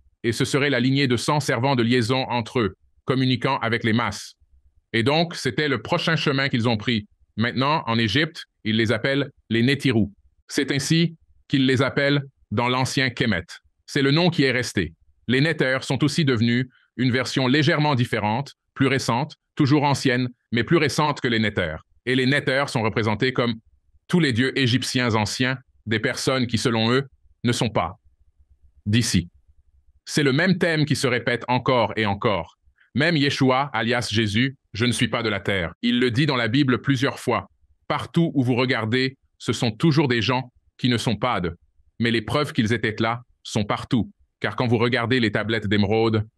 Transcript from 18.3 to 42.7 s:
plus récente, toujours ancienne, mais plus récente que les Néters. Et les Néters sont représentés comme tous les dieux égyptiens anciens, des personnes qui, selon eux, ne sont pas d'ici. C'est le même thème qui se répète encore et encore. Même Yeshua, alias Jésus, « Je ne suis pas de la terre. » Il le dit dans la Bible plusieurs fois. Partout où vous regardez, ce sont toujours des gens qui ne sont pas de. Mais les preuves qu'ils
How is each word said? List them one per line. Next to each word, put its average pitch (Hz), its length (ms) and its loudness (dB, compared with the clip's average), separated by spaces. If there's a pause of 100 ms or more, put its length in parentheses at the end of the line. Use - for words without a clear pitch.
plus - 120 2
récente, 131 500 -2 (180)
toujours 143 300 4
ancienne, 127 440 0 (240)
mais 117 120 0
plus 170 140 2
récente 151 420 0
que 127 80 -2
les 117 100 0
Néters. 101 460 -2 (220)
Et 127 80 0
les 127 120 2
Néters 139 420 0
sont 117 140 -2
représentés 110 500 0
comme 120 220 0 (540)
tous 180 100 2
les 147 140 2
dieux 127 260 0
égyptiens 127 560 0
anciens, 127 440 0 (280)
des 110 140 -2
personnes 131 460 0
qui, 120 120 -2
selon 113 320 0
eux, 135 160 0 (380)
ne 120 80 2
sont 120 160 0
pas 101 320 -4 (840)
d'ici. 107 420 0 (760)
C'est - 180 0
le 135 100 4
même 165 260 2
thème 160 260 2
qui 139 120 0
se 135 100 -2
répète 120 400 -2
encore 120 500 0
et 110 100 0
encore. 101 500 -2 (380)
Même 160 220 2
Yeshua, 139 560 2
alias 117 380 -2
Jésus, « 113 460 0 (160)
Je 110 140 -2
ne 120 60 0
suis 110 160 -2
pas 117 140 -4
de 113 60 -2
la 101 120 -2
terre. » 92 420 -2
Il 120 180 0
le 127 100 2
dit 131 160 0
dans 143 100 0
la 117 120 0
Bible 131 320 2
plusieurs 135 380 -2
fois. 107 300 -2 (380)
Partout 151 480 -2
où 139 80 2
vous 123 120 2
regardez, 127 640 0 (220)
ce - 140 -4
sont 117 180 0
toujours 147 380 2
des 117 140 2
gens 127 280 -2 (280)
qui 127 100 -2
ne 120 80 2
sont 113 200 -2
pas 117 240 -2
de. 85 160 -6 (420)
Mais 117 120 0
les 113 120 0
preuves 143 300 -2
qu'ils 110 200 0